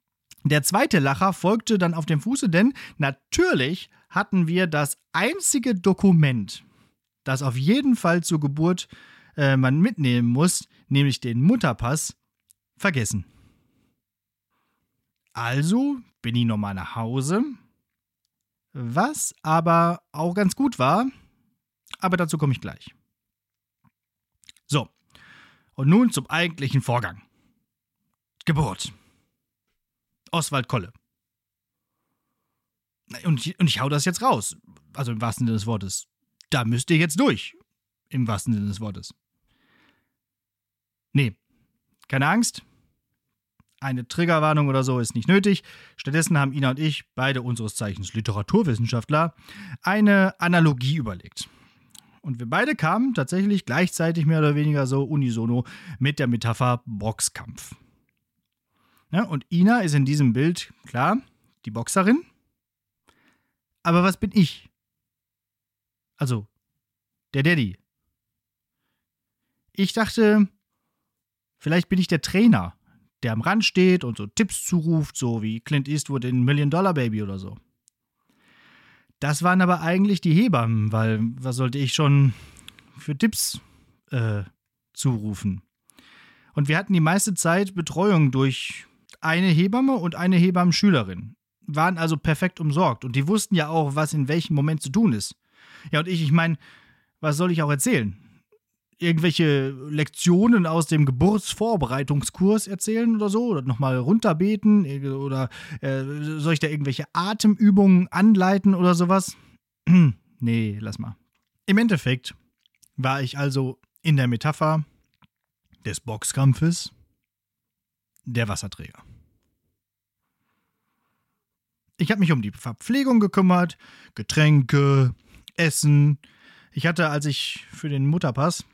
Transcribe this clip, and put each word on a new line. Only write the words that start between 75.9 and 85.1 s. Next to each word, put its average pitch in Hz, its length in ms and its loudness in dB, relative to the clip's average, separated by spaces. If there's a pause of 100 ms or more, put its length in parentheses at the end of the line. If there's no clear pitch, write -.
in 123 180 0
Million 143 280 2
Dollar 180 240 0
Baby 113 260 -2
oder 98 160 -8
so. 95 180 -12 (1600)
Das 147 240 -2
waren 185 180 4
aber 180 200 2
eigentlich 185 400 2
die 160 120 2
Hebammen, 117 580 2
weil 110 280 0 (180)
was 127 180 -6
sollte 127 220 -2
ich 135 160 -2
schon 139 400 4 (640)
für 147 200 -8
Tipps, - 440 -2 (500)
äh, 110 320 -2 (500)
zurufen? 104 680 -4 (920)